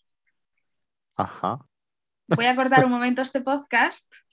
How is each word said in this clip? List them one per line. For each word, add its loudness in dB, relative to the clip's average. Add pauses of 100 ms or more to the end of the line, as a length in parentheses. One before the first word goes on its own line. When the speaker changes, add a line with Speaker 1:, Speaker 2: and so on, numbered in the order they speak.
(1160)
Speaker 1:
Ajá. -6 (680)
Speaker 2:
Voy 0
a 2
cortar 4
un 2
momento -2
este -4
podcast. -2 (200)